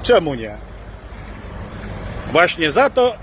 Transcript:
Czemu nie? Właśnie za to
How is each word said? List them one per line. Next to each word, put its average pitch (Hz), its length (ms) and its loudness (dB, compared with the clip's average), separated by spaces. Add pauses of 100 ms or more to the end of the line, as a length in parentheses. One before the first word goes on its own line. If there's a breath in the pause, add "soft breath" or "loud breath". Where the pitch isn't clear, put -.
Czemu 170 320 4
nie? 110 200 -8 (1800)
Właśnie 165 400 4
za 254 180 4
to 247 340 4